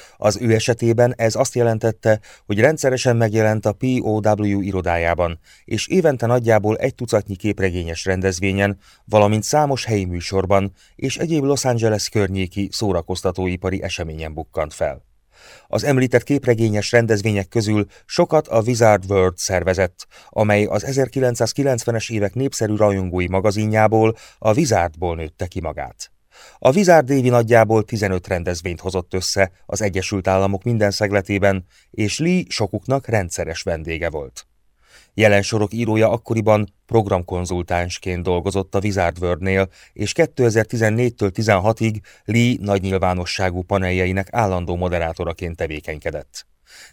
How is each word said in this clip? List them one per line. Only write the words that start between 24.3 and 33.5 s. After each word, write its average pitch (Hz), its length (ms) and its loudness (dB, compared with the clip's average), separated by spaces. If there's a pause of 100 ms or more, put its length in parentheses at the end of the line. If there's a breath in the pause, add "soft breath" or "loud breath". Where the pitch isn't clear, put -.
a 107 160 0
Wizardból 87 600 -2
nőtte 82 320 -10
ki - 140 -10
magát. 73 500 -12 (460 loud breath)
A 131 180 4
Wizard 175 340 6
évi 131 200 2
nagyjából 113 540 4
tizenöt 98 440 -4
rendezvényt 87 540 -4
hozott 92 320 -6
össze 95 380 0 (140)
az 101 160 -6
Egyesült 95 460 -2
Államok 95 360 2
minden 107 280 0
szegletében, 98 720 0 (240 soft breath)
és 104 300 -4
Lee 175 280 0
sokuknak 113 600 -4
rendszeres 85 540 -4